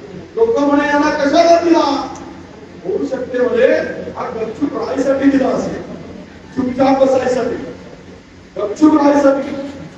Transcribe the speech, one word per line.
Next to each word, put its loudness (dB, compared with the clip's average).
लोक 2
म्हणे, 2
"यांना 2
कशाला 4
दिला?" 0
होऊ -4
शकते -6
म्हणे, 2
हा -8
गपचूप -4
राहायसाठी 2
दिला 2
असेल, -4
चुपचाप 2
बसायसाठी, 0
गपचूप 2
राहायसाठी. 2